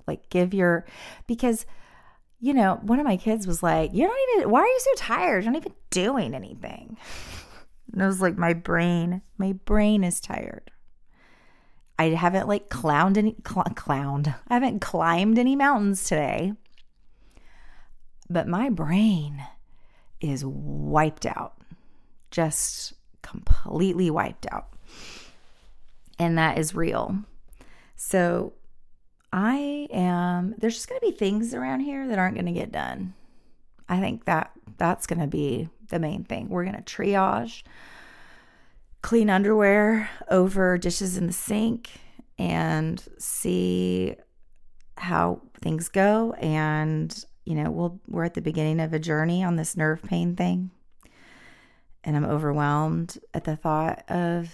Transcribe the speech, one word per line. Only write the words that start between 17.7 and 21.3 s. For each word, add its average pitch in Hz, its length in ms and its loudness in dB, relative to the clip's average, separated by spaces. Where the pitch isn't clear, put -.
But 170 200 0
my 208 220 0
brain 160 760 0
is 139 240 -2
wiped 147 840 -2
out. - 280 -6